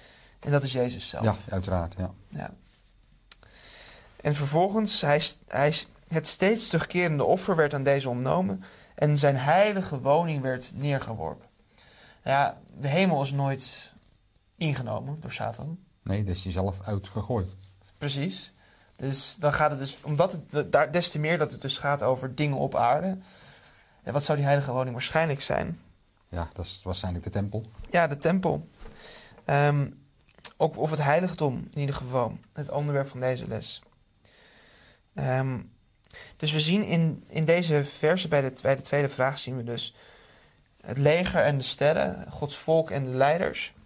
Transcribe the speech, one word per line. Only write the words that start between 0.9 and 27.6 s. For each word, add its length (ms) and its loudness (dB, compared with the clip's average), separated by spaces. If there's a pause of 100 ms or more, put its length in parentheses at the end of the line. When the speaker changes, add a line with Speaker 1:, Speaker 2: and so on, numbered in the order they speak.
Speaker 1:
zelf. 160 -4
Speaker 2:
Ja, 120 2 (120)
uiteraard, 500 -2
ja. 120 -4 (180)
Speaker 1:
Ja. 220 -8 (1700)
En 140 2
vervolgens, 680 2
hij 200 4
st-, 260 -4
hij 260 2
s-, 160 -4 (200)
het 200 -2
steeds 400 2
terugkerende 560 2
offer 320 2
werd 180 4
aan 80 -2
deze 260 2
ontnomen 560 0 (300)
en 240 4
zijn 180 4
heilige 640 2
woning 420 2
werd 320 -4
neergeworpen. 720 -4 (760)
Nou 160 2
ja, 200 0 (220)
de 80 -4
hemel 340 4
is 100 -2
nooit 600 -4 (640)
ingenomen 640 -4
door 120 -12
Satan. 460 -8 (240)
Speaker 2:
Nee, 220 0
daar 100 -2
is 80 -6
hij 100 -4
zelf 320 -2
uitgegooid. 720 -4 (420)
Speaker 1:
Precies. 540 -6 (440)
Dus 420 -6
dan 140 2
gaat 180 2
het 80 -4
dus, 240 -8
omdat 300 2
het, 200 -12
de-, 160 -2
daar, 240 4
des 180 0
te 80 -4
meer 200 0
dat 140 0
het 100 -12
dus 160 -6
gaat 240 0
over 320 0
dingen 220 0
op 180 -2
aarde. 440 2 (840)
En 100 -6
wat 120 0
zou 140 2
die 80 2
heilige 260 2
woning 200 -2
waarschijnlijk 500 0
zijn? 380 -2 (480)
Speaker 2:
Ja, 240 -6
dat 120 -8
is 200 -14
waarschijnlijk 400 -6
de 60 -8
tempel. 360 -4 (240)